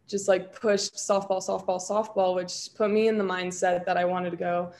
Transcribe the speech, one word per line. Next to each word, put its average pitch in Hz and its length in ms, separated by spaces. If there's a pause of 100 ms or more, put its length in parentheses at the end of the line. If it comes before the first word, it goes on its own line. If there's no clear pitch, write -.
just, 196 220
like, 180 240
pushed 202 420
softball, 196 480
softball, 185 380
softball, 202 540
which 180 420
put 214 140
me 220 180
in 220 100
the 202 60
mindset 180 600
that 180 100
I 175 80
wanted 180 260
to 170 60
go 175 440